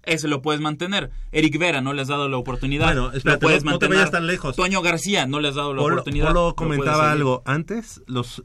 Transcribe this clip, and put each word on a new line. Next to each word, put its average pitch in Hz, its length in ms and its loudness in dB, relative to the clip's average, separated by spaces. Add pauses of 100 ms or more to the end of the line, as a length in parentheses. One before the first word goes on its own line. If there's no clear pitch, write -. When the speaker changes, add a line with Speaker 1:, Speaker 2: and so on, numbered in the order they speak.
Speaker 1:
ese 156 240 -2
lo 143 140 0
puedes 151 180 0
mantener. 175 500 -4 (220)
Eric 156 260 2
Vera, 160 220 2
no 135 140 -2
le 139 80 -2
has 131 60 -4
dado 143 200 -2
la 135 100 -2
oportunidad, 135 480 -2
Speaker 2:
Bueno, 127 260 2
espérate, 139 180 0
Speaker 1:
lo 143 100 4
puedes 151 240 4
Speaker 2:
no, 151 80 0
no 175 60 0
te - 80 2
Speaker 1:
mantener. 185 120 4
Speaker 2:
vayas 175 120 4
tan 165 160 0
lejos. 170 300 -2
Speaker 1:
Toño 190 260 2
García, 170 440 0
no 143 140 -2
le 147 80 0
has 135 60 -4
dado 143 200 -4
la 135 80 -2
Speaker 2:
Polo, 151 140 2
Speaker 1:
oportunidad, 143 320 0
Speaker 2:
Polo 170 200 4
Speaker 1:
lo 165 60 -2
puedes 160 240 -2
Speaker 2:
comentaba 151 260 2
Speaker 1:
seguir. 151 80 4
Speaker 2:
algo. 135 340 0
Antes, 165 600 -4
los, 123 380 -6